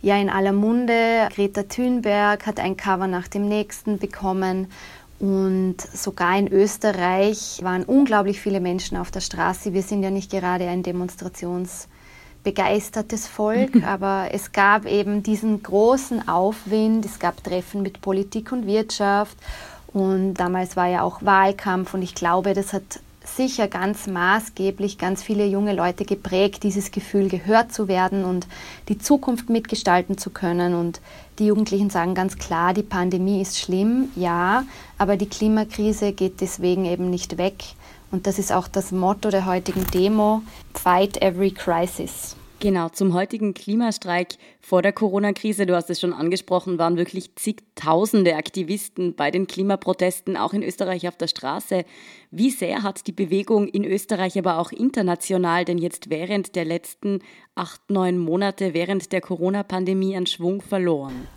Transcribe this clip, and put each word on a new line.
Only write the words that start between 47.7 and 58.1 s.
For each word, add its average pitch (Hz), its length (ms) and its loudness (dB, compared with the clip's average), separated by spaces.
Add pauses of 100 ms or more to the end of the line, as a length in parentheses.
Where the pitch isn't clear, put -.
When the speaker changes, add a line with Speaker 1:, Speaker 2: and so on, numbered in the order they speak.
Speaker 2:
Aktivisten 175 800 -4
bei 147 160 0
den 185 160 0
Klimaprotesten, 185 880 0
auch - 160 0
in 202 80 0
Österreich 180 460 -4
auf 175 80 -8
der 175 100 -4
Straße. 170 600 -4 (440)
Wie 233 220 2
sehr 190 320 -4
hat 196 240 -6
die 190 60 -8
Bewegung 202 540 2
in 208 160 -2
Österreich, 190 540 -2
aber 170 220 0
auch - 120 -2
international, 180 920 0
denn 175 140 0
jetzt 170 320 -4
während 180 440 -2
der 170 100 -2
letzten 180 560 -4 (340)
acht, - 340 -8
neun 185 300 2